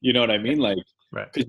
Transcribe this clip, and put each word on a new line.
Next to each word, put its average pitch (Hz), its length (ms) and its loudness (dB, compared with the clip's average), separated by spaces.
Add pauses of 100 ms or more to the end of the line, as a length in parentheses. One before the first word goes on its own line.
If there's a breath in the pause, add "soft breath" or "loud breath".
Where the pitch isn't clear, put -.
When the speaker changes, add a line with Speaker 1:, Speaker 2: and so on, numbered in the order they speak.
Speaker 1:
you 131 100 -6
know 127 100 2
what 117 100 4
I 104 80 2
mean? 123 180 0
Like, 104 220 2 (340)
Speaker 2:
Right. 104 200 -6
Speaker 1:
'cause 135 160 0